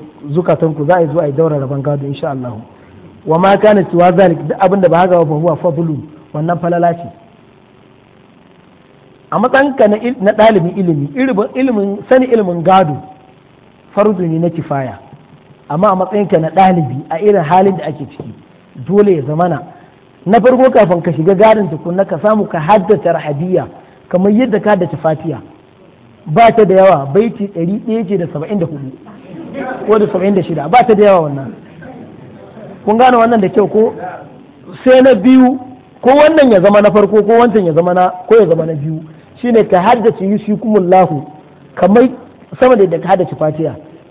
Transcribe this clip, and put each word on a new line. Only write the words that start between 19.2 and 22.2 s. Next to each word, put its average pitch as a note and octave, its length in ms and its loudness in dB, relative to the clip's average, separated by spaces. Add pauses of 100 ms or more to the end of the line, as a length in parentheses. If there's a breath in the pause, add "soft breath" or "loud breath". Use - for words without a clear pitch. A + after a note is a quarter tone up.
zamana, D3+ 400 -4 (640 loud breath)
na G#3 140 2
farko B3+ 300 4
kafin F3 320 2
ka F3 100 -4
shiga D#3+ 220 0
gadon G#3+ 340 2
tukunna, F3 380 -6
ka F3 160 -6